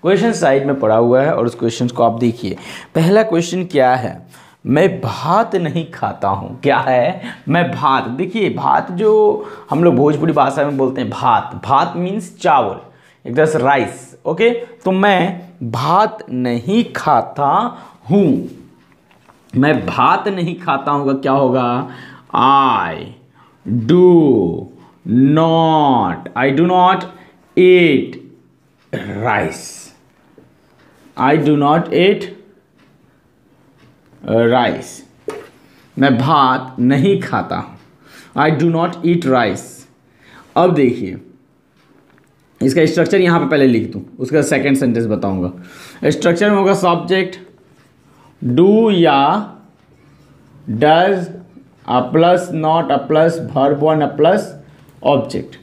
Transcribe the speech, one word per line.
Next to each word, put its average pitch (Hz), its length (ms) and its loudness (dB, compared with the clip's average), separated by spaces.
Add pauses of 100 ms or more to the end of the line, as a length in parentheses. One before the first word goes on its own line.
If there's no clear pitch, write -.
Question 247 300 2
side 139 340 0
में 135 140 -2
पड़ा 110 160 2
हुआ 120 260 4
है 139 120 0
और 117 120 -2
उस 117 80 -4
क्वेश्चन 120 340 -4
को 123 140 -2
आप 117 160 2
देखिए। 117 380 -4 (380)
पहला 185 280 2
question 180 420 -2
क्या 131 300 2
है? 107 320 -8 (400)
"मैं 156 340 2
भात 175 560 -2
नहीं 165 340 -4
खाता - 380 -6
हूँ।" - 320 -6
क्या 135 180 0
है? 131 440 0 (260)
"मैं 156 220 0
भात।" 127 380 0
देखिए, 180 420 -4
भात 139 420 -2
जो 214 200 0 (580)
हम 156 140 0
लोग 170 100 4
भोजपुरी 147 380 0
भाषा 143 320 0
में 143 120 -4
बोलते 131 240 -2
हैं 107 100 -6
भात, 113 540 -2
भात 151 320 0
means 185 420 -8
चावल, 127 380 0 (500)
एक 123 100 -6
तरह 156 100 4
से 156 120 0
rice, 139 680 -2
okay? 202 240 0 (340)
तो 185 60 0
"मैं 185 500 0 (220)
भात 151 680 -2
नहीं 127 540 -2 (120)
खाता - 540 0 (600)
हूँ", 180 380 2 (1080)
"मैं 131 300 2
भात 175 420 0
नहीं 180 320 -4
खाता 147 300 -4
हूँ" 143 160 -2
का 139 60 0
क्या 135 200 -2
होगा? 127 560 0 (480)
"I 120 580 2 (920)
do 180 200 4 (1300)
not, 156 1040 0
I 131 100 0 (120)
do 180 120 2
not 180 320 2 (520)
eat 180 600 4 (1120)
rice, - 400 -2 (1500)
I 127 200 0
do 147 200 2
not 147 380 2
eat 190 300 2 (2250)
rice, 117 400 0 (1080)
मैं 135 200 2
भात 127 600 0
नहीं 139 400 2
खाता 90 360 -6
हूँ, - 220 -12 (600)
I 151 120 2 (100)
do 170 160 2
not 175 180 -2 (120)
eat 170 200 0
rice।" 120 400 0 (880)
अब 175 180 4
देखिए, 117 420 0 (1400)
इसका 156 260 2
structure 185 340 2
यहाँ 170 200 2
पे 143 60 -2
पहले 139 200 2
लिख 113 260 0
दूँ, 98 100 -12 (160)
उसका 143 240 -2
second 135 340 0
sentence 117 300 0
बताऊँगा। 95 460 -4 (580)
Structure 175 400 0
में 202 60 2
होगा 196 180 2
subject 180 640 -2 (1040)
do 202 500 4
या 165 580 2 (1200)
does, 170 580 2 (640)
a 123 120 2 (120)
plus 175 340 4 (160)
not, 156 320 0
a - 40 -2 (100)
plus 160 280 2 (180)
verb 143 300 0
one, 156 160 2
a 139 80 -2 (100)
plus 180 280 2 (580)
object। - 560 -2